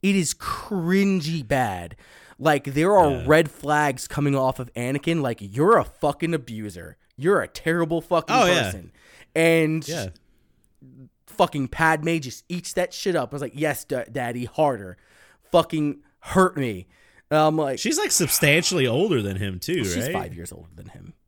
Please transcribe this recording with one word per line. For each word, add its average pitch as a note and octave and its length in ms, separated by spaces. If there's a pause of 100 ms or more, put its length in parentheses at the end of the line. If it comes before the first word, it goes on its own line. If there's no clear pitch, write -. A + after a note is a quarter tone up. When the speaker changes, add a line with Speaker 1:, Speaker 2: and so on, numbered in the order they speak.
Speaker 1:
It G3 120
is F3+ 200
cringy F3 1120
bad. G#2 500 (420)
Like, C#3+ 260 (100)
there E3+ 220
are E3 140
Speaker 2:
Yeah. B2 160
Speaker 1:
red D3+ 240
flags D3 560
coming C#3+ 280
off C3 240
of B2 160
Anakin. C#3 480
Like, A#2+ 180
"You're C#3 380
a C3+ 60
fucking D#3+ 500
abuser. G#2+ 640 (200)
You're E3 240
a G2+ 80
terrible E3 540
fucking E3+ 340
Speaker 2:
Oh, B3 80
yeah. F3 200
Speaker 1:
person." F#2 280 (420)
And D#3+ 540
Speaker 2:
Yeah. D3 200 (1200)
Speaker 1:
fucking D3+ 420
Padme D#3+ 500
just C3 300
eats F3 260
that F3+ 180
shit F3+ 240
up. B2+ 160
I - 20
was C#3+ 80
like, C3 120
"Yes, D3 300
da-, B2+ 260
daddy, A#2+ 340
harder. A2+ 520 (560)
Fucking D3+ 480 (200)
hurt F#3 360
me." A2 300 (440)
And D3+ 100
I'm D#3 160
like, C#3 220
Speaker 2:
She's, D4+ 200
like, G#4 120
substantially D#3 760
older C#3 360
than G2 140
him, F#2+ 220
too, D#3 260
Speaker 1:
She's F2 120
Speaker 2:
right? C3 160
Speaker 1:
five - 220
years E2+ 180
older E2 220
than - 140
him. - 260 (140)